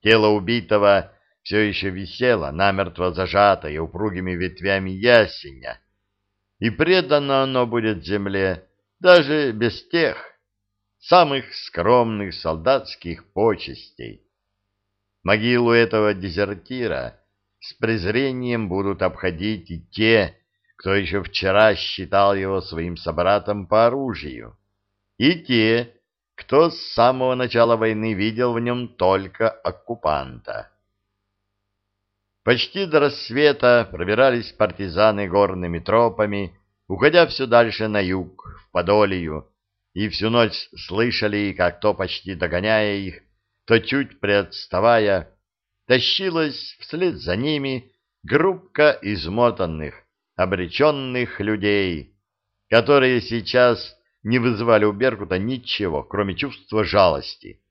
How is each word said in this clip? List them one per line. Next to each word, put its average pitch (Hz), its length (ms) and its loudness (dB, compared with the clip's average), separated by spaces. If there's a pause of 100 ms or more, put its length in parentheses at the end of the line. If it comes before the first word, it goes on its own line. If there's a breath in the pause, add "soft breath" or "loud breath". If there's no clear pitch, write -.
Тело 110 260 4
убитого 101 840 0 (300 soft breath)
все 104 160 -4
еще 98 320 -2
висело, 92 600 -2
намертво 92 600 0
зажатое 90 680 2
упругими 92 520 -6
ветвями 92 640 -4
ясеня, 95 840 0 (800)
и 110 120 -2
предано 143 720 2
оно 131 240 0
будет 110 360 -2
земле 98 640 -2 (320)
даже 151 540 4
без 110 360 -4
тех - 480 -2 (680)
самых 143 480 4
скромных 104 800 0
солдатских 85 1000 -4
почестей. 69 920 -6 (1000)
Могилу 117 480 2
этого 110 440 2
дезертира 95 1080 -6 (400)
с - 140 -18
презрением 113 960 -2
будут 95 340 -4
обходить 92 680 -4
и 82 100 -10
те, 110 560 2 (400)
кто 95 180 -2
еще 98 280 -2
вчера 98 540 2
считал 98 580 0
его 95 260 -2
своим 85 360 -8
собратом 98 720 -2
по 110 200 2
оружию, 78 680 -6 (600)
и 147 180 2 (100)
те, 117 500 0 (400)
кто 160 360 2
с - 220 -16
самого 127 420 2
начала 117 420 2
войны 110 380 0
видел 110 380 -2
в 117 80 -2
нем 120 280 -4
только 95 600 0
оккупанта. 65 1200 -6 (1700)
Почти 131 420 0
до 151 140 2
рассвета 123 920 2
пробирались 110 600 0
партизаны 101 760 0
горными 90 500 0
тропами, 104 800 -2 (300)
уходя 156 380 4
все 131 200 -6
дальше 113 420 2
на 104 120 0
юг, 92 440 -4 (220 loud breath)
в - 60 -20
Подолию, 90 760 0 (480)
и 104 140 -4
всю 107 180 -4
ночь 117 480 0
слышали, 104 800 -2
как 87 240 -2
то 104 140 0
почти 92 400 -8
догоняя 101 600 -2
их, 95 260 -10 (420)
то 117 160 4
чуть 135 400 -4
приотставая, 101 1120 0 (540)
тащилась 156 960 -2
вслед 165 360 -4
за 76 180 -6
ними 135 580 -4 (300)
группка 160 800 2
измотанных, 90 960 -2 (420)
обреченных 123 1040 -2
людей, 101 720 -2 (540)
которые 127 540 4
сейчас 117 760 0 (260)
не 117 160 0
вызывали 113 460 2
у 104 80 2
Беркута 101 460 -2
ничего, 101 640 -4
кроме 98 320 -4
чувства 107 500 -4
жалости. 80 880 0